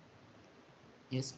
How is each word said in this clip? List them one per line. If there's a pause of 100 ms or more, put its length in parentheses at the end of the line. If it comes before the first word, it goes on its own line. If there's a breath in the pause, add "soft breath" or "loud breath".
(1120)
use